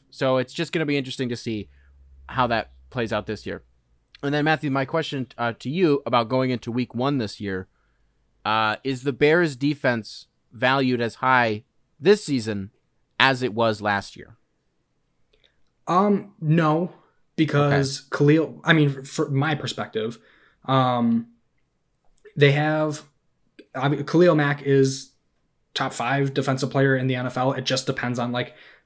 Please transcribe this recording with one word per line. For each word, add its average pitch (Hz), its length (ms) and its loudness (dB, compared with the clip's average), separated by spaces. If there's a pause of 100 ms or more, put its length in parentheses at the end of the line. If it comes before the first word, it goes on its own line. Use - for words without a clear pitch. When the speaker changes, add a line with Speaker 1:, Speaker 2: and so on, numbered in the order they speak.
(120)
Speaker 1:
So 131 260 0
it's 127 160 -4
just 165 180 -6
gonna 160 140 -2
be 143 120 0
interesting 127 320 -4
to 120 60 -6
see 110 320 -6 (640)
how 127 180 0
that 113 240 -2 (200)
plays 117 200 -4
out 104 140 -4
this 107 220 -8
year. 95 160 -10 (600)
And 143 100 -2
then, 147 120 0
Matthew, 151 260 0
my 135 140 -2
question, 143 420 -6 (100)
uh, 120 220 -2
to 120 100 -10
you 156 360 2
about 117 240 0
going 131 200 0
into 123 220 -6
week 120 240 -4
one 135 220 -2
this 107 240 -6
year, 95 260 -6 (800)
uh, 107 380 0
is 131 200 -4
the 139 80 -2
Bears 151 460 2
defense 127 680 -4 (260)
valued 127 480 2
as 113 140 -4
high 120 500 2 (340)
this 202 240 4
season 107 480 -4 (480)
as 127 240 4
it 110 100 -2
was 110 280 0
last 101 340 -2
year? - 220 -20 (1500)
Speaker 2:
Um, 196 540 2
no, 160 540 2 (420)
because 143 720 0
Speaker 1:
Okay. - 100 -8
Speaker 2:
Khalil, 147 460 2
I 165 100 2
mean, 143 300 2
from 151 320 -4
my 151 180 0
perspective, 110 640 -6 (460)
um, 123 640 2 (1080)
they 143 180 6
have, 151 500 -2 (720)
I 131 140 -2
mean, 143 160 -2
Khalil 170 280 6
Mack 143 300 0
is 135 480 2 (640)
top 135 180 -4
five 135 400 -2
defensive 135 380 -2
player 135 240 4
in 127 120 -2
the 127 80 0
N 127 120 -4
F 123 100 -8
L. 131 140 0
It 131 140 -6
just 127 200 -2
depends 123 320 -4
on, 120 140 -4
like, 123 240 -6 (300)